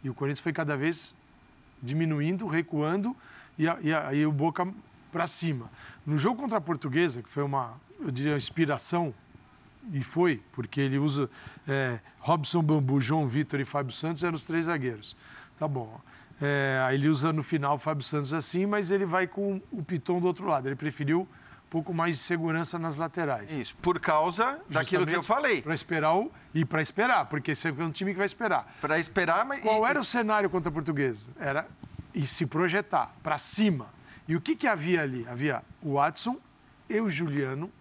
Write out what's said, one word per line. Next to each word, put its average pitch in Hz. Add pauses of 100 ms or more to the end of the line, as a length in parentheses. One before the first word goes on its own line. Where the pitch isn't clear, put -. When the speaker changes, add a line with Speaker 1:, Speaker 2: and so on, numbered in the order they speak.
Speaker 1:
E 139
o 123
Corinthians 139
foi 165
cada 147
vez 156 (680)
diminuindo, 160
recuando, 170 (420)
e 156
a, 165
e 156
a, 139
e 147
o 156
Boca 160 (460)
pra 170
cima. 143 (360)
No 151
jogo 220
contra 226
a -
Portuguesa, 151
que -
foi 143
uma, 135 (260)
eu 208
diria, 135
uma 143
inspiração, 151 (800)
e 135
foi, 160 (100)
porque 123
ele 135
usa, 139 (380)
é, 131 (180)
Robson 165
Bambu, 143
João 143
Vitor 139
e 139
Fábio 135
Santos 160
eram 175
os 143
três 165
zagueiros. 127 (420)
Tá 156
bom. 123 (400)
É, 139
aí 131
ele 139
usa 156
no 156
final 143
o 143
Fábio 151
Santos 147
assim, 175
mas 202
ele 196
vai 180
com 196 (100)
o 214
Piton 175
do 175
outro 180
lado. 139
Ele 139
preferiu 151
um -
pouco 165
mais 165
de -
segurança 165
nas 165
laterais. 147
Speaker 2:
Isso, 131
por 170
causa 180
daquilo 170
que 156
eu 175
Speaker 1:
Justamente -
Speaker 2:
falei. 233
Speaker 1:
pra 156
esperar 160
o, 220 (240)
e 160
pra 156
esperar, 208
porque 151
esse 151
é 156
um 160
time 190
que 175
vai 202
esperar. 190 (100)
Speaker 2:
Pra 156
esperar, 170
mas 277
Speaker 1:
Qual 220
Speaker 2:
e 254
Speaker 1:
era 294
o 247
cenário 214
contra 170
a -
Portuguesa? 139
Era 147 (480)
ir 147
se -
projetar 165
pra 156
cima. 180 (420)
E 160
o 170
que 302
que 294
havia 175
ali? 127
Havia 127 (200)
o 143
Watson 160 (520)
e 214
o 226
Juliano 143 (100)